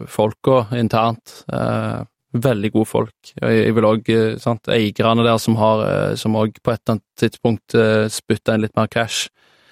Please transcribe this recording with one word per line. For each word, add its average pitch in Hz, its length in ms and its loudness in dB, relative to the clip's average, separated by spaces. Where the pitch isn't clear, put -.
folka 117 540 0
internt, 113 760 -2
eh, 113 560 -4
veldig 113 400 0
gode 113 160 0
folk. - 440 -6
Og - 140 -4
jeg, 113 160 2
jeg 110 140 2
vil 107 120 4
også, 113 260 0
eh, 110 240 0
sant, 117 300 -4
eierne 113 560 2
der 113 140 2
som 113 180 0
har, 110 300 2
eh, 98 280 -2
som 110 200 -2
også 107 280 -2
på 117 100 0
et - 100 -8
eller 113 140 -2
annet - 100 -12
tidspunkt, - 560 -2
eh, 110 320 2
spyttet - 480 -4
inn 107 120 0
litt - 100 -6
mer 110 140 0
cash, - 340 -4